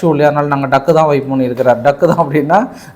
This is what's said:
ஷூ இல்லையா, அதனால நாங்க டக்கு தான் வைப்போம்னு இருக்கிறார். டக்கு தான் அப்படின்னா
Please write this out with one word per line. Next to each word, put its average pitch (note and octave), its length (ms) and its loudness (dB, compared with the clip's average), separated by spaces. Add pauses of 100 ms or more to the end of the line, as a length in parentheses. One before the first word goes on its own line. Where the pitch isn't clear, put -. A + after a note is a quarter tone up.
ஷூ E3+ 80 0
இல்லையா, D3 200 2
அதனால D3 160 -2
நாங்க C#3 300 -2
டக்கு C#3 160 0
தான் D#3 160 2
வைப்போம்னு C3+ 320 -2
இருக்கிறார். B2 420 0
டக்கு C#3+ 240 2
தான் D#3+ 220 0
அப்படின்னா D3+ 400 0 (280)